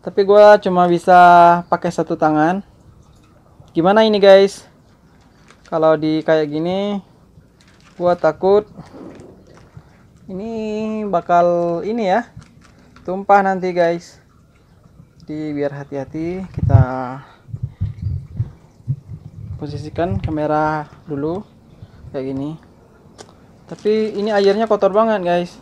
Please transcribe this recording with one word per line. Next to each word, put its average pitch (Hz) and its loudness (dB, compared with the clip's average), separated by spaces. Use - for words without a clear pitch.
Tapi 196 -2
gua 208 8
cuma 180 0
bisa 180 4
pakai 170 -4
satu 165 -6
tangan. 160 -2
Gimana 185 2
ini 220 2
guys? 196 4
Kalau 160 2
di 156 -2
kayak 156 2
gini, 190 -4
gua 175 0
takut 190 0
ini 214 -8
bakal 175 0
ini 214 -4
ya, 220 -2
tumpah 196 0
nanti 185 -4
guys. 170 -4
Jadi 151 -10
biar 143 -6
hati-hati 165 -10
kita - 4
posisikan 151 -8
kamera 151 -4
dulu 160 -8
kayak 135 -10
gini. 135 -8
Tapi 214 -4
ini 208 -6
airnya 202 0
kotor 208 0
banget 214 0
guys 175 -2